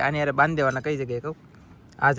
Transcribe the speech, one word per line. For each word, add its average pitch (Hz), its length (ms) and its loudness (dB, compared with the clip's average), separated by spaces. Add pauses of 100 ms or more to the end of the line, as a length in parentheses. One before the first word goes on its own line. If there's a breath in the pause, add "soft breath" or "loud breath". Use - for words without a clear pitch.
આની 147 180 0
હારે 143 160 -2
બાંધી 151 220 4
દેવાના. 131 260 0
કઈ 151 140 -2
જગ્યાએ 120 240 -6
કહું? 156 100 -6 (640)
આ 139 200 4